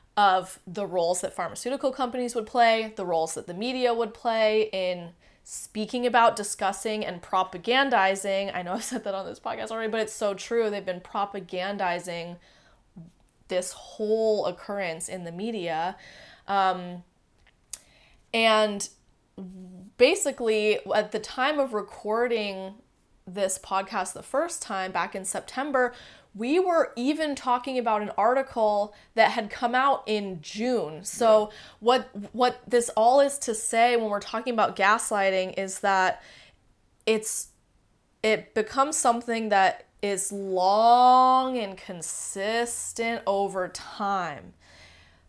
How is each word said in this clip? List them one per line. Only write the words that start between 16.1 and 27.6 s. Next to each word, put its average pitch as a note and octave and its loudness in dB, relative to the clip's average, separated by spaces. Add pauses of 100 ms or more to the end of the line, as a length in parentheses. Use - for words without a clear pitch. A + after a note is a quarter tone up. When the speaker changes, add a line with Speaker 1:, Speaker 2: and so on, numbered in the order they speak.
Speaker 1:
Um, F#3 0 (1300)
and G#3+ 2 (1120)
basically, A#3 2 (140)
at G#3 0
the G#3 -4
time C#4+ -2
of B3+ -2
recording G#3 -4 (520)
this F#3+ -2
podcast G#3 -4
the - -14
first E4+ -4
time, F#3+ -6
back F3+ -2
in G3 -8
September, B3+ -2 (420)
we B3 0
were F4 2
even D4 0
talking B3+ -2